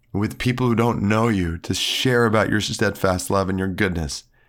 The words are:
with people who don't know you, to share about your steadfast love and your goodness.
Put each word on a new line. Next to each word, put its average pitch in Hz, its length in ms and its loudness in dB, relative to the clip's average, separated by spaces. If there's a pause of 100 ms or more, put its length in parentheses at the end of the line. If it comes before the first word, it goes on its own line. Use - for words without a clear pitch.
(120)
with 104 280 -2
people 127 260 0
who 120 80 2
don't 117 300 2
know 110 240 2
you, 87 320 0
to - 160 -6
share 120 500 0
about 107 240 2
your 107 100 2
steadfast 98 720 0
love 95 200 2
and 95 100 -2
your 95 80 0
goodness. 87 560 -2 (260)